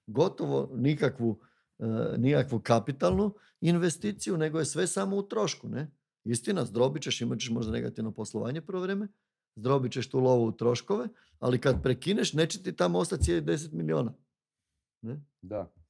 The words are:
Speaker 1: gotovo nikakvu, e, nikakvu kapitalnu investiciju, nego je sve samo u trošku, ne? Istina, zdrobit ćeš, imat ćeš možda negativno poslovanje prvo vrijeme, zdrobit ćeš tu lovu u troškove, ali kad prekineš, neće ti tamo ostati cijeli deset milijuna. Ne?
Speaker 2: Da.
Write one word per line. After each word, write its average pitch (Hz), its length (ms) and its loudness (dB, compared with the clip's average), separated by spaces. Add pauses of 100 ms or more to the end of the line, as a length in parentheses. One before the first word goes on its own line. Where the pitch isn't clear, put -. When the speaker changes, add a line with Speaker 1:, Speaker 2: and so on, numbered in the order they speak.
Speaker 1:
gotovo 139 680 0
nikakvu, 127 640 0 (380)
e, 123 60 -8 (340)
nikakvu 123 420 2
kapitalnu 175 720 2 (260)
investiciju, 180 760 0
nego 156 220 0
je 156 60 0
sve 151 220 -2
samo 196 300 -2
u 202 60 -2
trošku, - 460 -4
ne? 131 220 -6 (340)
Istina, 131 400 -2
zdrobit 147 380 0
ćeš, - 180 -4
imat 120 180 -4
ćeš 117 120 -6
možda 117 220 -2
negativno 117 400 -4
poslovanje 113 480 -6
prvo 185 220 -6
vrijeme, 196 260 -4 (480)
zdrobit 127 360 2
ćeš 120 180 -6
tu 131 100 0
lovu 127 260 6
u 110 60 0
troškove, 196 560 0 (300)
ali 127 220 2
kad 113 220 2
prekineš, 165 500 0
neće 160 300 0
ti 185 100 -6
tamo 175 260 2
ostati 180 260 0
cijeli 170 160 2
deset 151 320 -2
milijuna. 82 420 0 (880)
Ne? 123 180 -8 (220)
Speaker 2:
Da. 95 300 -10 (180)